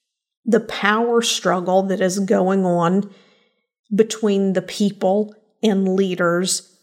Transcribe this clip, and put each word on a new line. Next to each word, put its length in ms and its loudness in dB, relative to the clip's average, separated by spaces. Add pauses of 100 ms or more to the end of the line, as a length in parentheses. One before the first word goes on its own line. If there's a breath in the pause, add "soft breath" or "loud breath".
(440)
the 160 2
power 600 0
struggle 600 0
that 180 -2
is 200 0
going 440 2
on 480 0 (800 loud breath)
between 600 0
the 100 -2
people 720 -2 (260)
and 360 0
leaders 880 -2